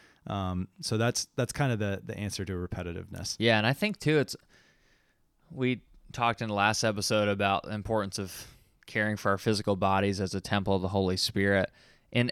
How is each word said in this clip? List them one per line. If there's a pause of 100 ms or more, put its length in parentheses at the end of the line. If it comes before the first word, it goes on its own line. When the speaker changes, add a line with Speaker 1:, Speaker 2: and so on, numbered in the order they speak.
(280)
Speaker 1:
um, (140)
so
that's, (100)
that's
kind
of
the,
the
answer
to
repetitiveness.
Speaker 2:
Yeah.
And
I
think
too,
it's, (1120)
we (300)
talked
in
the
last
episode
about
the
importance
of (540)
caring
for
our
physical
bodies
as
a
temple
of
the
Holy
Spirit (420)
in,